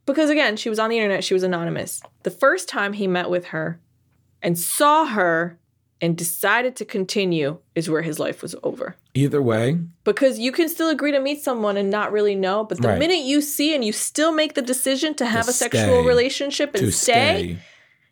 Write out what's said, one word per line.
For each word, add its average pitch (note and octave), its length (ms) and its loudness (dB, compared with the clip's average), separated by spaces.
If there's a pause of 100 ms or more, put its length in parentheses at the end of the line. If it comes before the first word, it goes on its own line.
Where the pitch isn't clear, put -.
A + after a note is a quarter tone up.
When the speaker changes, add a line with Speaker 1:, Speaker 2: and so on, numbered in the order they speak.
Speaker 1:
because D4 240 2
again, C4+ 260 2
she A#3+ 120 -6
was A3 100 -2
on A3 120 0
the A#3 80 0
internet, G3 260 0
she G3 100 0
was F#3 80 2
anonymous. E3+ 600 -4 (200)
The F#3 80 -4
first D4+ 380 0
time G3+ 260 -2
he G#3 120 -2
met F3+ 240 -2
with F3+ 160 -2
her E3 340 -6 (600)
and F3 180 0
saw D4 480 2
her E3+ 520 0 (420)
and E3+ 160 0
decided A3+ 600 0
to G#3+ 80 -10
continue F3+ 760 -2 (160)
is E3 160 -2
where D#3 120 0
his D3+ 180 -6
life - 200 -4
was - 220 -10
over. - 320 -6 (200)
Speaker 2:
Either C#3 280 2
way. A#2+ 380 2 (240)
Speaker 1:
Because A3 340 2
you B3 140 -2
can E4 160 0
still E4 200 -2
agree D4 220 0
to C#4+ 80 2
meet C#4+ 240 -2
someone G#3+ 340 -2
and G3 140 0
not G#3 220 -2
really G#3 240 2
know, F#3+ 260 0
but F3 180 -6
the B2 80 2
Speaker 2:
Right. F#3+ 120 2
Speaker 1:
minute E4 240 2
you C#4+ 160 2
see D4 340 -2
and C4 100 -2
you G#3+ 80 -2
still - 380 0
make D#4 240 0
the C#4 80 0
decision C4+ 520 -2
to B3+ 120 -2
have A3+ 200 0
Speaker 2:
To B3 40 0
Speaker 1:
a B3 40 0
sexual - 280 0
Speaker 2:
stay. B3 240 4
Speaker 1:
relationship C#4 680 0
and D#3 100 2
Speaker 2:
To G2+ 80 2
Speaker 1:
stay, - 200 2
Speaker 2:
stay. C4+ 460 2 (540)